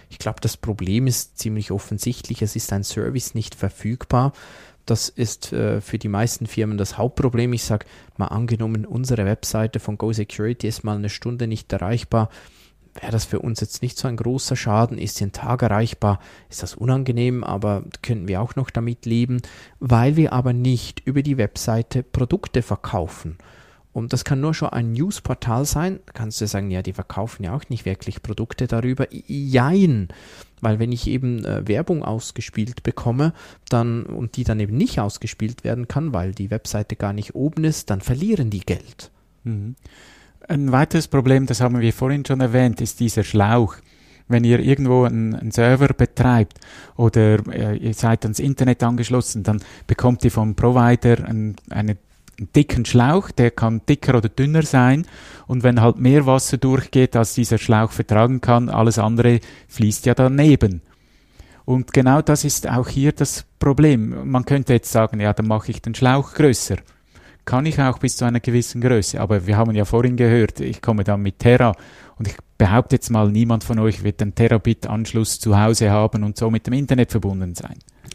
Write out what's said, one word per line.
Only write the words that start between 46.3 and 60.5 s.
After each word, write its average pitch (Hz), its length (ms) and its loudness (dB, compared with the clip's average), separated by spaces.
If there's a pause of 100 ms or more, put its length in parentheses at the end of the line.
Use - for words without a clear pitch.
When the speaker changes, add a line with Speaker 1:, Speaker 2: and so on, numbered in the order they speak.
Speaker 2:
oder, 107 560 4
äh, 107 240 -2
ihr 110 180 -4
seid 113 300 0
ans 110 140 -4
Internet 135 460 2
angeschlossen, 120 580 0
dann 107 180 0 (280)
bekommt - 360 2
ihr 117 60 4
vom 110 240 0
Provider 120 720 4
einen, 107 300 -4 (140)
einen 107 280 -2 (560)
dicken 143 300 2
Schlauch, 135 480 2
der 120 180 2
kann 113 380 -2
dicker - 280 2
oder 110 120 2
dünner 151 340 0
sein. 135 440 4 (420)
Und 123 160 0
wenn 123 160 4
halt 117 180 4
mehr 131 260 6
Wasser 131 320 2
durchgeht, 131 600 2
als 113 180 2
dieser 117 240 2
Schlauch 110 320 2
vertragen 120 500 2
kann, 120 280 4
alles 110 320 2
andere 117 400 4 (260)
fließt - 400 0
ja 120 80 4
daneben. 131 640 4 (840)